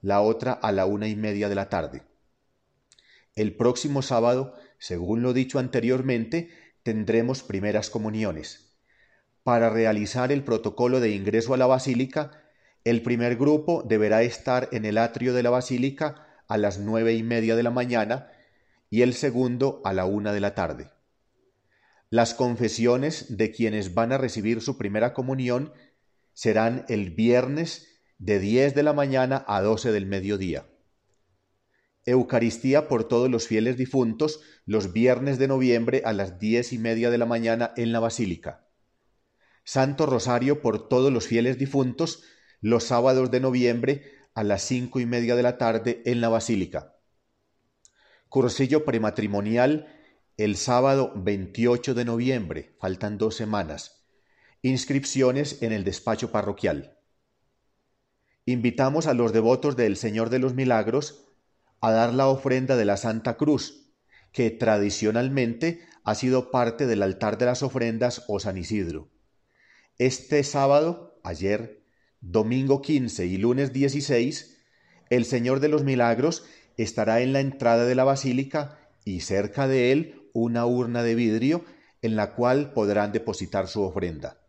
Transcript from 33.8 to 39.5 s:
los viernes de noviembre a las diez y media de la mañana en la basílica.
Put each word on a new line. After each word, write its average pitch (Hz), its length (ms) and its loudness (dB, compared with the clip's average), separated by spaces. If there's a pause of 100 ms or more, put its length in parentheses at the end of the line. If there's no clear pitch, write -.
los 101 280 -2
viernes 123 440 2
de 135 120 2
noviembre 127 560 2
a 110 80 -2
las 92 260 -6
diez 117 320 0
y 117 60 -6
media 113 340 0
de 120 60 2
la 117 80 2
mañana 117 500 0
en 117 160 -2
la 117 80 0
basílica. 110 720 -4 (960)